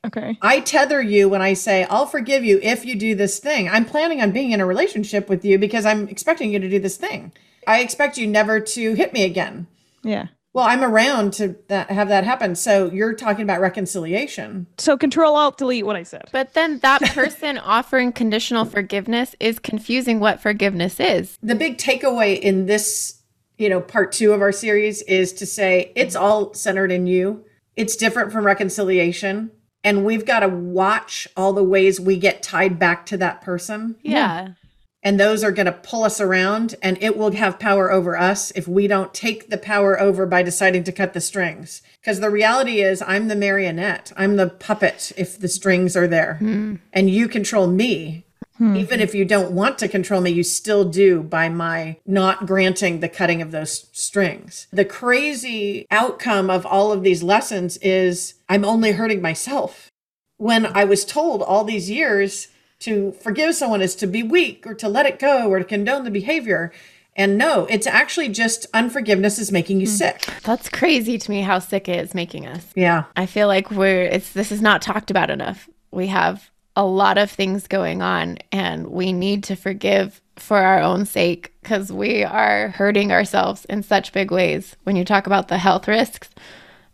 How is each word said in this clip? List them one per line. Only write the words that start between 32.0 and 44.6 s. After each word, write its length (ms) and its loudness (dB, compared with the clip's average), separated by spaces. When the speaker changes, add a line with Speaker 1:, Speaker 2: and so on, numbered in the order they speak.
Speaker 2:
we 160 2
get 260 0
tied 360 0
back 280 0
to 120 -6
that 220 -2
person. 600 -8
Speaker 3:
Yeah. 100 -4
Speaker 1:
Yeah. 40 -14
Speaker 2:
And 180 2
those 240 4
are 80 2
gonna 180 0
pull 320 -6
us 180 0
around, 600 0
and 180 0
it 160 0
will 140 2
have 300 -2
power 320 2
over 260 0
us 380 0
if 100 -6
we 220 2
don't 260 0
take 360 -8
the 80 -4
power 420 0
over 260 2
by 160 2
deciding 420 2
to 60 -4
cut 220 -2
the 80 -6
strings. 600 -6
'Cause 140 -2
the 120 0
reality 500 2
is, 260 2
I'm 220 0
the 80 -2
marionette. 800 -2
I'm 200 2
the 120 4
puppet 680 -2